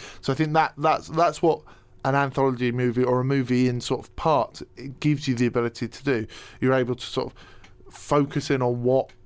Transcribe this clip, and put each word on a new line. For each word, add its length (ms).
So 120
I 40
think 160
that 260
that's, 300
that's 340
what 200
an 100
anthology 560
movie 340
or 160
a 40
movie 440
in 120
sort 200
of 160
parts, 460
it 240
gives 260
you 80
the 120
ability 420
to 160
do. 220
You're 140
able 220
to 100
sort 220
of 60
focus 560
in 100
on 220
what 280